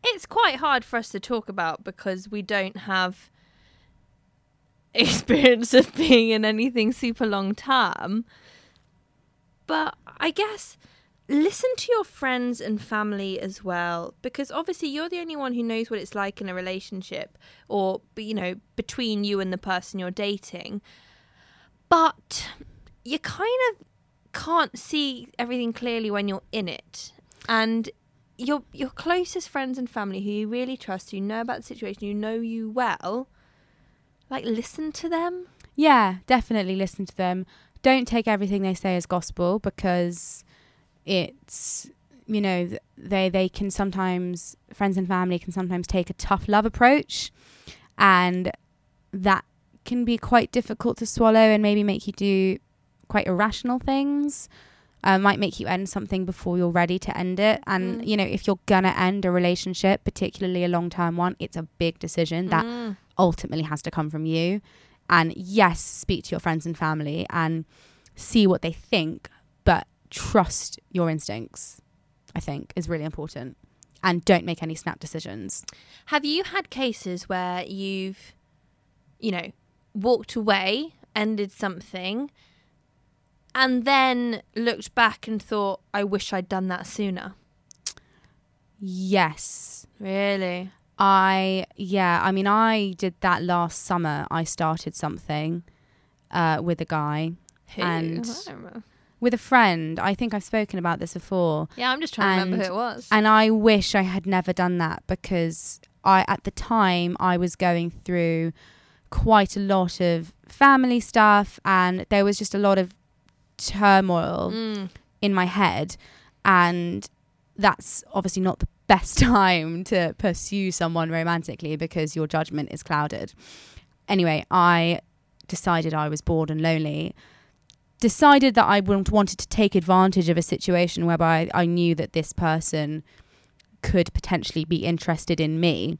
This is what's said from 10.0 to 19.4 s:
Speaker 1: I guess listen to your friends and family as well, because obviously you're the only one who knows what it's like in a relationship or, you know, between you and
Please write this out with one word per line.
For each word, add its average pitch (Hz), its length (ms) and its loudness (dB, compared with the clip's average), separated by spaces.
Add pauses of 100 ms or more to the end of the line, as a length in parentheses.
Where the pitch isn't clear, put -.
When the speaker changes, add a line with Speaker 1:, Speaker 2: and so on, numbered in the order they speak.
Speaker 1:
I 330 140 -2
guess 415 460 -6 (500)
listen 339 500 0
to - 140 -4
your 440 140 2
friends 247 560 -4
and 214 200 -4
family 202 580 -4
as 196 240 -10
well, 175 580 -6
because 254 300 -8
obviously 330 360 -6
you're 302 220 -6
the 349 100 -8
only 330 160 -10
one 269 180 -6
who 240 100 -4
knows 226 260 -4
what 214 100 -6
it's - 160 -12
like 202 240 -6
in 202 100 -8
a 180 40 -8
relationship 185 840 -10 (300)
or, 196 340 -2 (140)
you 214 180 -8
know, 185 220 -4 (200)
between 214 480 -4
you 202 160 -2
and 190 120 -4